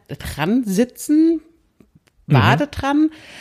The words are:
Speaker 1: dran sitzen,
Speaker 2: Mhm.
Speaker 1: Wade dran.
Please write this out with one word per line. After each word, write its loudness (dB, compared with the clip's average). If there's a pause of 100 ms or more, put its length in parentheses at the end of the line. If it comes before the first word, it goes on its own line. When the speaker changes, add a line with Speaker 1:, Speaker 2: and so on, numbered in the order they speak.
(180)
Speaker 1:
dran -4
sitzen, 0 (880)
Speaker 2:
Mhm. 2
Speaker 1:
Wade 2
dran. 0 (320)